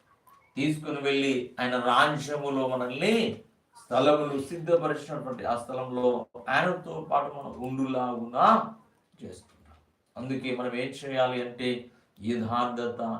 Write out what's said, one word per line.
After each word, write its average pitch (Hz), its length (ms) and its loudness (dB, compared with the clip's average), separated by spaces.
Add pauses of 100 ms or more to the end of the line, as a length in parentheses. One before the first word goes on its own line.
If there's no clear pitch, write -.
(560)
తీసుకుని 147 460 -2
వెళ్ళి 139 580 2
ఆయన 123 200 0
రాజ్యములో 139 880 2
మనల్ని 131 720 0 (460)
స్థలములు 139 560 4
సిద్ధపరిచినటువంటి 151 1040 -2
ఆ 117 120 0
స్థలంలో 123 680 0 (240)
ఆయనతో 160 640 0
పాటు 143 220 0
మనం 123 340 -10
ఉండులాగునా 127 1040 2 (500)
చేస్తున్నాం. - 540 -20 (400)
అందుకే 123 380 -4
మనం 123 200 -4
ఏం 127 140 -2
చేయాలి 127 520 0
అంటే 123 440 -4 (380)
యథార్థత, 120 800 -2 (180)